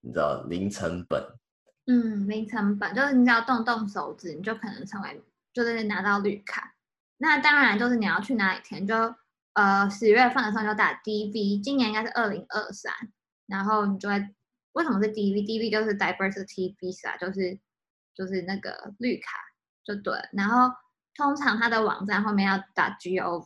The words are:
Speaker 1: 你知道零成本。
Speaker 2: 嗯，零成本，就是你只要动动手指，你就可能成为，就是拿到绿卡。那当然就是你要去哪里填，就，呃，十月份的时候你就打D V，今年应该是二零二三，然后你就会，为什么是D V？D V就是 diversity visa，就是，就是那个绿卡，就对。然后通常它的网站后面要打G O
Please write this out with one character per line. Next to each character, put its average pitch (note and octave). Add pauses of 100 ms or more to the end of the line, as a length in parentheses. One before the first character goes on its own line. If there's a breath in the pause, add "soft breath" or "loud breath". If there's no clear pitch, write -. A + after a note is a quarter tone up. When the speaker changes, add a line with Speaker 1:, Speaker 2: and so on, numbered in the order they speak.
Speaker 1:
你 A#1+
知 D#2+
道 D2
零 F#2
成 F2+
本。 D2 (640)
Speaker 2:
嗯， A3
零 G#3+
成 G#3
本， G3+
就 B3+
是 C#4+
你 B3
只 B3
要 A#3
动 A#3
动 A3+
手 D#3+
指， E3
你 D3+
就 A3
可 G#3+
能 -
成 G3+
为， D3 (300)
就 A#3+
是 A#3
拿 G3+
到 G3+
绿 G3+
卡。 - (440)
那 D4
当 D4
然 A3
就 A#3+
是 B3
你 G#3+
要 F3
去 A#3+
哪 G3
里 -
填， F#3+
就， A3 (560)
呃， G3
十 G3+
月 A#3+
份 B3+
的 G#3+
时 G#3+
候 G#3+
你 G#3+
就 G#3+
打 G3 (100)
D G#3+
V， G3+
今 C#4
年 B3
应 G#3+
该 G#3+
是 A3+
二 A3+
零 F#3+
二 -
三， - (540)
然 G3
后 G#3+
你 G3
就 G#3
会， G3+ (560)
为 E4
什 D#4+
么 G3+
是 G#3+
D G#3
V？D G#3+
V A3+
就 G#3+
是 G#3
diversity F#3+
visa， -
就 A3
是， F#3+ (560)
就 F#3+
是 F#3
那 F#3+
个 -
绿 A#3+
卡， - (460)
就 G#3
对。 G3+ (180)
然 G3
后 B3 (420)
通 C#4+
常 C4
它 A#3
的 A3+
网 G3
站 G3+
后 G#3+
面 G3
要 G3 (100)
打 F3+
G F#3
O F3